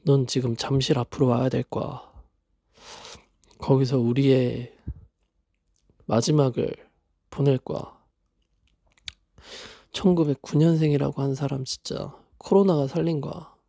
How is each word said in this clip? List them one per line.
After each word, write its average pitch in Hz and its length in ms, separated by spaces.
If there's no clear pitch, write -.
넌 139 240
지금 123 300
잠실 135 420
앞으로 127 300
와야 123 200
될 127 140
거야. - 400
거기서 135 400
우리의 123 760
마지막을 131 680
보낼 139 280
거야. - 240
천구백구 156 680
년생이라고 147 640
한 139 120
사람 135 300
진짜 - 500
코로나가 185 480
살린 160 340
거야. - 340